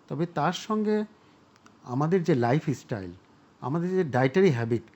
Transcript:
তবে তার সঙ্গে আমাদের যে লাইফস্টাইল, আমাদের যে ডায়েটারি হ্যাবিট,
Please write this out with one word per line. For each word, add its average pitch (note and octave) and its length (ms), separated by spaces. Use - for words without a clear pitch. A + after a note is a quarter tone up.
তবে D3 180
তার E3+ 260
সঙ্গে G#3+ 520
আমাদের D#3 400
যে E3 100
লাইফস্টাইল, A#2+ 760
আমাদের E3+ 300
যে F#3 140
ডায়েটারি C3+ 460
হ্যাবিট, A#2 320